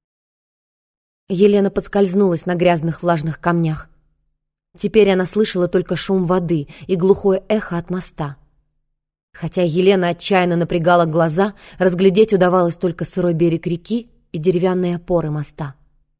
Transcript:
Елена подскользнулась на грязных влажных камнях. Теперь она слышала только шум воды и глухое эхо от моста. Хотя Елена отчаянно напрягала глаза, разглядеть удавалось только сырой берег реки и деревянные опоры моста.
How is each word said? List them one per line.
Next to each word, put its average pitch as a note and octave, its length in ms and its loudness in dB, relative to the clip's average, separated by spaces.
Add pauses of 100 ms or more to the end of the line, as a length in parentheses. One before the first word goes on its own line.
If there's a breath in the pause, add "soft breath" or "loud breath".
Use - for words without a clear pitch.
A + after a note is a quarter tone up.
(1300)
Елена G3+ 420 2
подскользнулась F#3+ 760 0
на F3+ 100 -4
грязных E3 480 0
влажных D#3+ 380 -2
камнях. E3 480 -2 (880)
Теперь G#3 340 2
она F#3 140 0
слышала F#3+ 420 -2
только F3 300 -2
шум F#3+ 300 -2
воды E3+ 420 -2 (180 loud breath)
и F#3+ 100 0
глухое F#3+ 520 2
эхо G#3 300 -4
от E3+ 100 -8
моста. E3 480 -8 (1000)
Хотя E3+ 280 -4
Елена F3+ 480 2
отчаянно F3 460 0
напрягала E3+ 500 2
глаза, E3 480 0 (240 loud breath)
разглядеть F#3+ 540 2
удавалось F3 440 2
только E3+ 280 -6
сырой F3 300 -2
берег E3 320 0
реки G3+ 420 -6 (220)
и E3+ 80 -8
деревянные F3+ 580 0
опоры E3+ 340 -2
моста. D3 440 -8 (460)